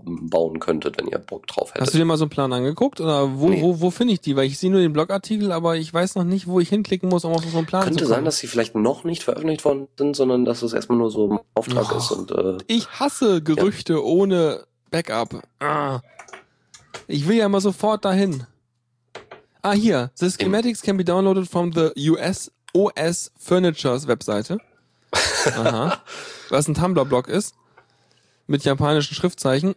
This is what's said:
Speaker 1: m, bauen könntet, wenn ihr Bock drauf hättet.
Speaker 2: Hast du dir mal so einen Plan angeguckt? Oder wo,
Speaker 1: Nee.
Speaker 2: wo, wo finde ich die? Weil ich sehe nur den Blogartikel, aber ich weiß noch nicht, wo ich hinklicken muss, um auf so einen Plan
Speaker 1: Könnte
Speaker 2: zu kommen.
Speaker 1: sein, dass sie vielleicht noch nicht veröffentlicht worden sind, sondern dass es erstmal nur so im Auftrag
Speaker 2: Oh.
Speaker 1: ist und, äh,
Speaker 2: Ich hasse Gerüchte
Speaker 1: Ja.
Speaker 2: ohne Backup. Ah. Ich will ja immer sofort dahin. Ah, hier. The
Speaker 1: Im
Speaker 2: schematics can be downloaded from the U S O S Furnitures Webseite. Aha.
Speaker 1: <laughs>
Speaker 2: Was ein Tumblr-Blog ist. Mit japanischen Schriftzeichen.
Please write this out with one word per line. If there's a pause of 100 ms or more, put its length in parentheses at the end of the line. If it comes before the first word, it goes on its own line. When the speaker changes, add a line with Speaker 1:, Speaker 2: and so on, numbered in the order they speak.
Speaker 1:
m,
bauen
könntet,
wenn
ihr
Bock
drauf
hättet.
Speaker 2:
Hast
du
dir
mal
so
einen
Plan
angeguckt?
Oder
wo,
Speaker 1:
Nee.
Speaker 2:
wo,
wo
finde
ich
die?
Weil
ich
sehe
nur
den
Blogartikel,
aber
ich
weiß
noch
nicht,
wo
ich
hinklicken
muss,
um
auf
so
einen
Plan
Speaker 1:
Könnte
Speaker 2:
zu
kommen.
Speaker 1:
sein,
dass
sie
vielleicht
noch
nicht
veröffentlicht
worden
sind,
sondern
dass
es
erstmal
nur
so
im (140)
Auftrag
Speaker 2:
Oh.
Speaker 1:
ist
und,
äh, (100)
Speaker 2:
Ich (100)
hasse
Gerüchte
Speaker 1:
Ja.
Speaker 2:
ohne (260)
Backup. (180)
Ah. (1080)
Ich
will
ja
immer
sofort
dahin. (1160)
Ah,
hier.
The
Speaker 1:
Im
Speaker 2:
schematics
can
be
downloaded
from
the (180)
U
S (220)
O
S
Furnitures
Webseite. (960)
Aha. (240)
Speaker 1:
<laughs>
Speaker 2:
Was
ein
Tumblr-Blog
ist. (920)
Mit
japanischen
Schriftzeichen.